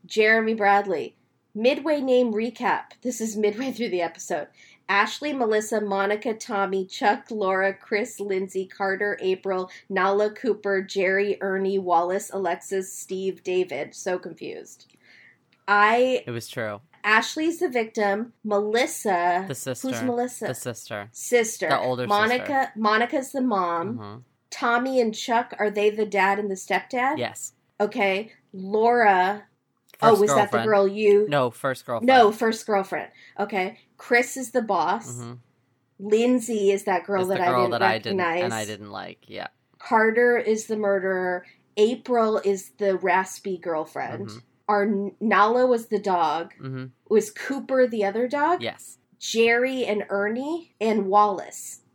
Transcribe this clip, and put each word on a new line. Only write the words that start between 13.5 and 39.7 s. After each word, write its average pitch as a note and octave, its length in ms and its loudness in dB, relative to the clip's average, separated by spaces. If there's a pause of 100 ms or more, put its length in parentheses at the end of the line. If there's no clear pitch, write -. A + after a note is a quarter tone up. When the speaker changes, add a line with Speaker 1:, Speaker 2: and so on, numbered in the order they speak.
Speaker 1:
So F3+ 240 -6
confused. - 680 -14 (800)
I A#3 600 4
Speaker 2:
It - 40 -10
was A#2 180 -8
true. G#2+ 320 -8 (240)
Speaker 1:
Ashley's D#4 560 0
the F4+ 80 0
victim. A3 640 -2 (120)
Melissa. G3+ 1040 0
Speaker 2:
The C3+ 60 -6
sister. C3 340 -8
Speaker 1:
Who's A#3+ 140 -4
Melissa? B3 460 -4
Speaker 2:
The C3 60 -6
sister. A2 580 -10
Speaker 1:
Sister. A3+ 560 -2
Speaker 2:
The C#3 100 2
older B2 280 -2
Speaker 1:
Monica, A3 400 0 (200)
Speaker 2:
sister. - 100 -14
Speaker 1:
Monica's A3+ 560 0
the C#4 100 -4
mom. F3 560 -2
Speaker 2:
Mm-hmm. G#2 200 -14 (320)
Speaker 1:
Tommy B3+ 500 0
and A3 140 0
Chuck, A#3+ 440 -2
are G#3 120 0
they G#3 200 2
the G#3 160 -2
dad G3 320 2
and G#3+ 120 -4
the F#3+ 40 -2
stepdad? B3 640 -2
Speaker 2:
Yes. - 340 -8 (280)
Speaker 1:
Okay. G3 520 0 (220)
Laura. G#3 880 2 (560)
Speaker 2:
First G#3+ 160 8
Speaker 1:
Oh, F#3+ 40 0
was G#3 100 6
that G#3 220 4
the A#3+ 60 2
Speaker 2:
girlfriend. A3+ 100 0
Speaker 1:
girl G3+ 200 6
you G#3 400 4
Speaker 2:
No, C3+ 220 2
first C3 340 -4
girlfriend. B2+ 220 -2
Speaker 1:
No, A#3+ 260 8
first A3 340 -2
girlfriend. F#3+ 440 -2 (280)
Okay. G3 400 -4 (180)
Chris B3 400 0
is B3+ 160 -8
the B3 100 0
boss. F#3+ 480 -2
Speaker 2:
Mm-hmm. A#2+ 220 -12 (640)
Speaker 1:
Lindsay A3+ 720 2
is G3 140 -2
that F3 200 -2
girl G3 180 0
Speaker 2:
Is F3+ 60 -2
Speaker 1:
that F#3+ 100 0
Speaker 2:
the F3+ 60 0
Speaker 1:
I F3 40 4
Speaker 2:
girl B2 140 2
Speaker 1:
didn't A#2+ 100 2
Speaker 2:
that A#2 100 0
I A2 160 2
didn't, A#2 200 -4
Speaker 1:
recognize. F3 260 0
Speaker 2:
and A2+ 100 -2
I A2 100 -2
didn't G#2 260 -10
like, F#2 280 -14 (100)
yeah. G2 200 -12 (300)